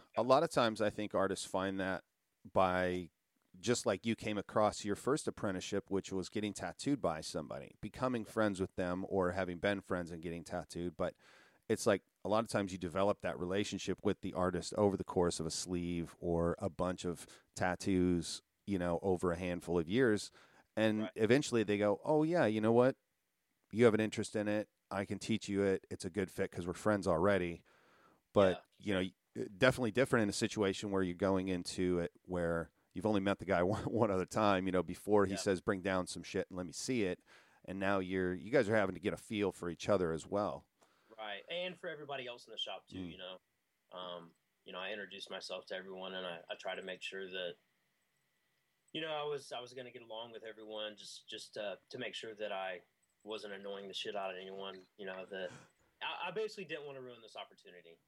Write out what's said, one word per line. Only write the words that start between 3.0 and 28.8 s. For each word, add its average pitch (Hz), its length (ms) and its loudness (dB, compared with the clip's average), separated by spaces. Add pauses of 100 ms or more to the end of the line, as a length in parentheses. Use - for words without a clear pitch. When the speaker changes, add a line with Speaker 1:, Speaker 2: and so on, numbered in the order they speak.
Speaker 1:
just 110 260 0
like 98 180 2
you 113 120 2
came 107 200 -4
across 104 480 2
your 101 120 0
first 143 320 0
apprenticeship, 98 640 -4
which 95 220 0
was 95 160 -4
getting 107 240 -2
tattooed 104 480 -2
by 80 200 0
somebody, 73 600 -8
becoming 123 460 -2
Speaker 2:
Yeah. - 60 -18
Speaker 1:
friends 104 280 2
with 92 160 -2
them 92 320 0
or 90 240 2
having 90 260 -2
been 101 220 2
friends 90 300 -4
and 82 120 -10
getting 85 220 -6
tattooed. 87 520 -6
But 90 180 -2 (540)
it's - 180 0
like 101 160 4 (220)
a 92 40 -2
lot 107 160 4
of 107 60 -10
times 98 220 0
you 92 60 -6
develop 95 440 2
that 80 160 -4
relationship 92 640 -2
with 98 180 2
the 92 120 -6
artist 90 420 0
over 101 200 6
the - 80 -4
course 87 360 2
of 80 60 -2
a 80 40 -2
sleeve 87 720 -4
or 85 380 2
a 95 120 -2
bunch 90 340 -4
of 87 220 -4 (300)
tattoos, 90 840 2 (240)
you 98 120 0
know, 87 240 0
over 92 300 2
a 85 60 0
handful 87 400 0
of 80 100 0
years. 107 420 2 (460)
And 107 280 2
Speaker 2:
Right. 107 120 -8
Speaker 1:
eventually 117 480 4
they 104 140 2
go, 101 260 4
"Oh, 156 200 2
yeah, 165 220 2
you 107 140 2
know 110 120 4
what? 123 240 6 (760)
You 113 140 6
have 107 80 8
an 107 60 4
interest 110 360 -2
in 104 120 0
it. 104 200 0 (220)
I 98 140 0
can 98 140 -6
teach - 300 -2
you 101 140 2
it. 95 280 2
It's - 140 -10
a 95 60 -4
good 92 200 -2
fit 95 200 -4
'cause 87 160 -6
we're 90 80 -2
friends 101 340 2
already." 87 540 4 (720)
But, 92 240 8
Speaker 2:
Yeah, - 60 -12 (160)
Speaker 1:
you 101 160 -2